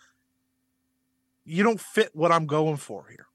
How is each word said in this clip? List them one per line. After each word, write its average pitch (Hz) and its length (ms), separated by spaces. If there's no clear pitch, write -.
you 170 200
don't 220 180
fit - 340
what 165 160
I'm 165 140
going 151 320
for 101 320
here. - 260